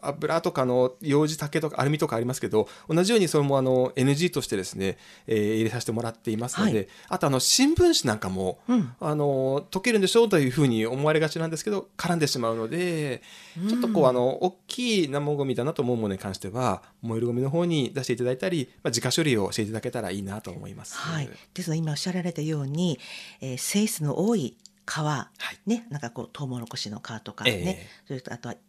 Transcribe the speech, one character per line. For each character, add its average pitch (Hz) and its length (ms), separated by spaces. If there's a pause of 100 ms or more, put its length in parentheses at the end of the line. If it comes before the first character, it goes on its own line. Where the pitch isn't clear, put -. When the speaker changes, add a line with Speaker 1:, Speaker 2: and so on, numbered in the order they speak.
Speaker 1:
油 156 400
と - 100
か 131 140
の 127 340
楊 151 240
枝 156 120
竹 151 240
と 151 100
か - 100
ア 127 40
ル 143 60
ミ 151 60
と 147 120
か 113 80
あ 117 40
り 117 60
ま 127 80
す - 80
け 107 80
ど、 107 180 (220)
同 165 140
じ 190 60
よ 240 60
う 214 40
に 175 80
そ 151 100
れ 143 60
も、 139 120
あ 135 60
の、 127 340
エ 127 80
ヌ 139 100
ジ 160 120
ー 165 40
と 143 120
し - 60
て 104 100
で 92 60
す - 100
ね、 98 240 (280)
え 113 80
ー、 107 200
入 110 100
れ 110 60
さ 117 100
せ - 60
て 120 60
も 113 100
ら 117 80
っ - 20
て - 180
い 110 60
ま 120 140
す - 100
の 214 60
で、 185 60
Speaker 2:
は 113 80
い。 95 80 (200)
Speaker 1:
あ 185 100
と、 170 80
あ 139 40
の、 131 100
新 277 340
聞 - 40
紙 339 280
な 110 80
ん 107 40
か 101 100
も、 92 300 (100)
Speaker 2:
う 240 60
ん。 139 260
Speaker 1:
あ 151 140
の、 139 560
溶 190 100
け 240 120
る 220 80
ん - 20
で 185 60
し - 80
ょ 233 80
う 226 40
と 196 100
い 139 100
う - 20
ふ 143 120
う 143 40
に 113 180
思 127 220
わ 156 80
れ 156 60
が 160 100
ち 165 80
な 165 80
ん 165 40
で 165 60
す - 80
け 214 60
ど、 196 260
絡 170 200
ん - 20
で 156 80
し 131 120
ま 117 120
う 113 60
の 113 120
で、 156 540 (360)
Speaker 2:
う 170 60
ん。 202 60
Speaker 1:
ち 233 60
ょ - 20
っ - 20
と 240 80
こ 208 140
う、 135 60
あ 127 40
の、 123 320
大 180 220
き 226 400
い - 20
生 147 260
ゴ 143 120
ミ 131 80
だ 120 100
な 156 80
と - 80
思 123 140
う - 20
も 110 120
の 98 60
に 95 60
関 95 140
し - 40
て 98 100
は、 107 340 (180)
燃 113 160
え 113 60
る 120 60
ゴ 120 40
ミ 120 80
の 135 80
方 165 160
に 151 300
出 131 100
し - 40
て 131 40
い 117 60
た 123 60
だ 123 80
い 127 40
た 190 140
り、 156 180 (140)
ま 156 60
あ、 - 20
自 117 100
家 127 100
処 175 120
理 135 160
を 95 140
し - 40
て 113 60
い 101 60
た 110 40
だ 110 80
け 120 100
た 117 120
ら 95 80
い 98 80
い 104 40
な 98 200
と - 80
思 101 180
い 98 60
ま 143 100
す。 - 140
Speaker 2:
は 156 240
い。 131 80 (240)
で 180 80
す 160 60
の 160 60
で、 160 40
今 156 140
お - 20
っ - 20
し - 120
ゃ 185 40
ら 180 100
れ 170 100
た 147 100
よ 151 200
う 135 40
に、 160 320 (420)
え 131 140
ー、 - 20
性 208 300
質 165 160
の 151 240
多 233 80
い 156 220 (280)
皮、 - 60
Speaker 1:
は 151 380
い。 - 20 (340)
Speaker 2:
ね、 233 260
な 143 80
ん - 20
か 117 100
こ 117 120
う、 - 100
ト 147 120
ウ 131 40
モ 123 100
ロ 117 80
コ 120 100
シ 113 140
の 104 80
皮 113 240
と 104 100
か - 120
ね、 123 80
Speaker 1:
え 90 120 (200)
え。 - 40 (200)
Speaker 2:
そ 139 60
れ 127 60
と、 - 140
あ 120 40
と 120 100
は 117 80 (120)